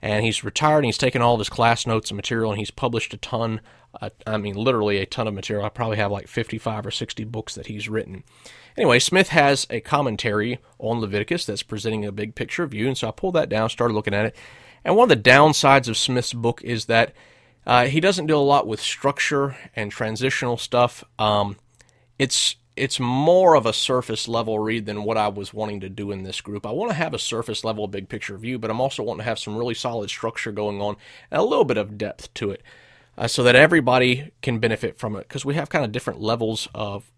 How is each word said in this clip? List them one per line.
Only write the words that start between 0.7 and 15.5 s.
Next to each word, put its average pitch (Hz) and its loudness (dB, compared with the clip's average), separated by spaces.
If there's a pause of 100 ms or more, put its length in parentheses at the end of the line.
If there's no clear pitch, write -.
and 143 0
he's 113 0
taken 127 0
all 120 6
of 113 0
his 104 -4
class 117 2
notes 110 -2
and 101 -10
material, 113 -2
and 101 -4
he's 104 -6
published 120 -4
a 110 -14
ton, 113 -4 (400)
uh, 101 -10 (180)
I 107 -2
mean, 101 -4
literally 104 2
a 95 -2
ton 113 -4
of 104 -4
material. 101 -4
I 107 -2
probably 113 -4
have, 101 0
like, 101 -6
fifty-five 110 -6
or 110 -8
sixty - -8
books 113 -10
that - -14
he's 104 -8
written. 107 -6 (540)
Anyway, 123 6
Smith 180 4
has 143 4
a 113 -4
commentary 117 0 (180)
on 117 -4
Leviticus 107 -2
that's 101 -6
presenting 107 -6
a 104 -8
big 104 -8
picture 160 -6
view, 113 -2
and 131 -2
so - -4
I 110 -6
pulled 185 -4
that 160 0
down, 110 0
started 117 0
looking 104 -2
at 104 2
it. - -6 (500)
And 175 4
one 233 6
of 117 4
the 123 6
downsides 139 8